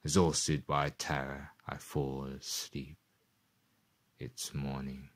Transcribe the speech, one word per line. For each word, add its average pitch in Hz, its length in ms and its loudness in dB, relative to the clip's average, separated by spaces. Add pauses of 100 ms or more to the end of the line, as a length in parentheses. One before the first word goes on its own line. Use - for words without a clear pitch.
Exhausted 78 640 6
by 71 320 2
terror, 69 520 -2 (180)
I - 80 -4
fall 67 480 -2
asleep. 67 720 -8 (1200)
It's - 360 -8
morning. 67 600 -4